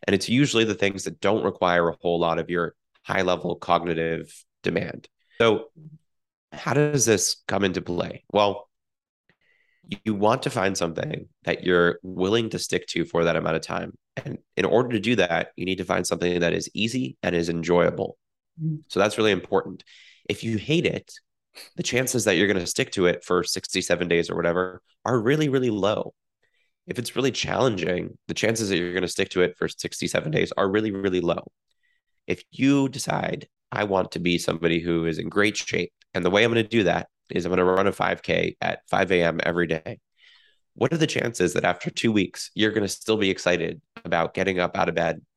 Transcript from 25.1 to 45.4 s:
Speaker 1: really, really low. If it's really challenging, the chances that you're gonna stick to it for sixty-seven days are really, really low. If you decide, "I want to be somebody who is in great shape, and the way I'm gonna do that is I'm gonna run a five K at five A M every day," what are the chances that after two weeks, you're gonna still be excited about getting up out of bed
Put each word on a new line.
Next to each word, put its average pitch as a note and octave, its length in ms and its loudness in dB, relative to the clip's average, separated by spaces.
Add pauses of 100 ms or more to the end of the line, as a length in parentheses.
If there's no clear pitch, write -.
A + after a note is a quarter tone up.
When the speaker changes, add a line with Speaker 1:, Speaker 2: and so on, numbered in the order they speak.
Speaker 1:
really, D3 280 2
really B2+ 220 0
low. G2+ 440 -2 (720)
If - 120 -10
it's A#2+ 160 -6
really C3 160 0
challenging, F#2+ 960 -2
the E2 80 -6
chances A2 340 0
that F#2+ 100 2
you're F2 160 -2
gonna F#2 120 0
stick F#2+ 240 -2
to F2+ 120 2
it F2+ 160 2
for E2+ 100 -2
sixty-seven - 600 -4
days F2+ 220 0
are G2 180 0
really, G#2+ 220 0
really F#2+ 280 0
low. F2 320 -2 (760)
If - 240 -4
you C#3 380 2
decide, - 600 -4 (220)
"I - 140 0
want F#2+ 280 0
to - 60 -4
be F2 200 2
somebody E2 420 0
who E2 260 0
is D#2+ 120 -2
in F2 100 -6
great G2+ 280 0
shape, - 360 -4 (220)
and F2+ 100 -2
the F2+ 60 2
way G2+ 120 6
I'm A#2 80 4
gonna A2+ 120 2
do A2 220 2
that F2 240 0 (220)
is F2 140 -2
I'm F2 80 -2
gonna F2+ 120 4
run F#2 220 4
a F#2+ 60 2
five F#2 300 -2
K F2 380 0
at - 280 -4
five F#2+ 240 2
A F2 100 4
M E2 200 2
every E2+ 240 0
day," D#2+ 340 -6 (760)
what C#3 180 0
are E3 60 0
the D#3 80 2
chances A#2 460 0
that - 120 0
after - 260 -2
two A#2 220 0
weeks, - 420 0
you're G#2+ 180 2
gonna G#2 160 0
still A2 300 -2
be G2 120 2
excited E2 500 0 (240)
about E2 280 0
getting F#2 260 0
up F2 180 0
out F2+ 120 2
of E2 60 -2
bed E2 260 0 (160)